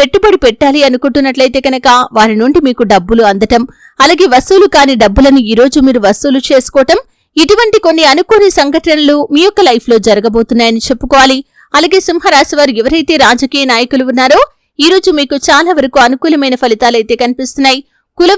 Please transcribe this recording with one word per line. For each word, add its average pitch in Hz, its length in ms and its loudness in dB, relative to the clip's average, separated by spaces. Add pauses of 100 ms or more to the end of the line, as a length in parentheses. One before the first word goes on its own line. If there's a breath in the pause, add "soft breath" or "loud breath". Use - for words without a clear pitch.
పెట్టుబడి 381 460 0
పెట్టాలి 277 420 0
అనుకుంటున్నట్లయితే 262 800 -2
కనుక, 262 200 -2 (300)
వారి 214 240 2
నుండి 302 280 2
మీకు 240 120 -2 (120)
డబ్బులు 208 380 0
అందటం, 220 300 0 (440 soft breath)
అలాగే 339 300 2
వసూలు 381 320 2 (100)
కాని 277 260 0
డబ్బులను 262 380 2 (100)
ఈ 220 100 0
రోజు 277 160 0 (100)
మీరు 240 200 0
వసూలు 262 420 -2
చేసుకోవటం, 277 480 0 (440)
ఇటువంటి 427 420 2
కొన్ని 330 260 0
అనుకోని 381 360 2 (120)
సంఘటనలు 302 580 0 (180)
మీ 294 120 2
యొక్క 415 200 -2
లైఫ్లో 240 300 0 (100)
జరగబోతున్నాయని 226 800 -2
చెప్పుకోవాలి. 269 500 0 (400 soft breath)
అలాగే 330 300 0
సింహరాశి 339 520 0
వారు 285 220 0
ఎవరైతే 294 340 -2 (100)
రాజకీయ 247 480 -2
నాయకులు 247 400 -2
ఉన్నారో, 262 280 2 (440)
ఈ - 80 4
రోజు 381 260 0
మీకు 285 180 -4 (120)
చాలా 320 300 0
వరకు 269 280 0
అనుకూలమైన 269 560 -2
ఫలితాలైతే 233 600 -2
కనిపిస్తున్నాయి. 262 580 -4 (380)
కుల 339 200 2